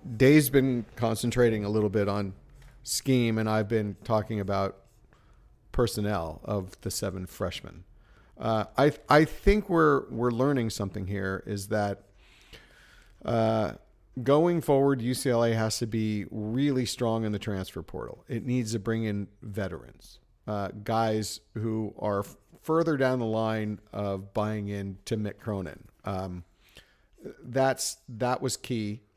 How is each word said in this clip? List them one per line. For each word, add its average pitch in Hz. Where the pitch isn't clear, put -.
Dave's 135
been 131
concentrating 113
a 101
little 107
bit 101
on 101
scheme, 120
and 110
I've 107
been 107
talking 107
about 98
personnel 104
of 98
the -
seven 92
freshmen. -
Uh, 110
I, 147
I 156
think 202
we're, 156
we're 120
learning 120
something 98
here 95
is 101
that, 104
uh, 110
going 160
forward, 139
U 120
C 131
L 117
A 117
has 110
to 120
be 107
really 127
strong 113
in 107
the 104
transfer 95
portal. -
It -
needs 123
to 117
bring 113
in 101
veterans, 92
uh, 101
guys 110
who 110
are 101
f-, -
further 160
down 131
the 117
line 110
of 101
buying 107
in 98
to 117
Mick 104
Cronin. 98
Um, 92
that's, 131
that 123
was 127
key 110